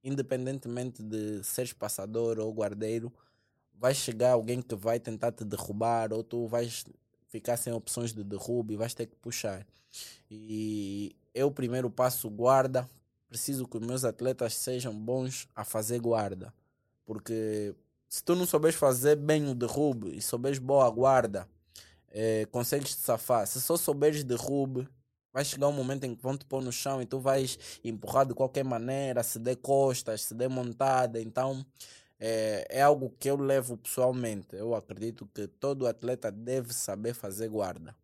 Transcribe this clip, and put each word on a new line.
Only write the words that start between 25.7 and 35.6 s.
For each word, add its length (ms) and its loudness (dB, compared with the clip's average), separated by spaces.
momento 320 -2
em 100 -4
que 80 -16
vão 140 -2
te 80 -12
pôr 180 -2
no 80 -4
chão 320 -2
e 40 -6
tu 120 -4
vais 400 2
empurrar 420 2
de 100 -2
qualquer 300 0
maneira, 600 -2
se 160 -4
der 160 0
costas, 680 2
se 120 -6
der 140 0
montada. 720 2
Então, 460 -2
é, 500 0
é 120 2
algo 360 6
que 100 -2
eu 80 4
levo 400 2
pessoalmente. 760 0
Eu 220 -2
acredito 580 -8
que 140 -6
todo 400 -2